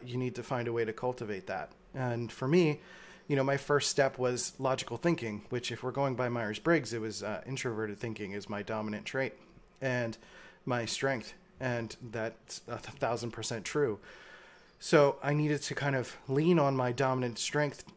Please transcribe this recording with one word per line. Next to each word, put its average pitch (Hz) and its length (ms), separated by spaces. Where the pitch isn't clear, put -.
you 123 120
need 127 180
to 120 80
find 120 240
a 120 60
way 117 120
to 107 80
cultivate 107 540
that. 95 240
And 120 360
for - 180
me, 156 320
you 143 80
know, 135 80
my 139 120
first 139 320
step 135 300
was 123 400
logical 131 380
thinking, 113 520
which 123 220
if 117 140
we're 127 80
going 135 240
by 123 120
Myers-Briggs, 117 640
it 117 80
was, 107 220
uh, 101 240
introverted 110 540
thinking 107 320
is 101 160
my 104 140
dominant 107 440
trait. 131 280
And 123 380
my 123 220
strength, 131 480
and 120 340
that's 113 560
a 117 120
thousand 117 520
percent 110 340
true. 131 360
So 143 420
I 143 120
needed 151 280
to - 140
kind 143 180
of 123 220
lean 160 320
on 139 180
my 123 140
dominant 127 480
strength - 460